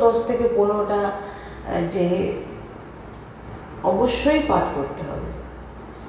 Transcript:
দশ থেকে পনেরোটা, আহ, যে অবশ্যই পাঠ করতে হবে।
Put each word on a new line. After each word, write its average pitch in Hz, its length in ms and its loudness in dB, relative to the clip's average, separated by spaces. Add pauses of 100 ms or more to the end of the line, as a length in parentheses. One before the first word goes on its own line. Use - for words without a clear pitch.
দশ 233 120 8 (100)
থেকে 240 180 2 (100)
পনেরোটা, 202 540 4
আহ, 196 40 -2 (800)
যে 185 120 2 (1800)
অবশ্যই 254 680 4
পাঠ - 160 4 (100)
করতে 139 340 -4
হবে। - 200 -6 (800)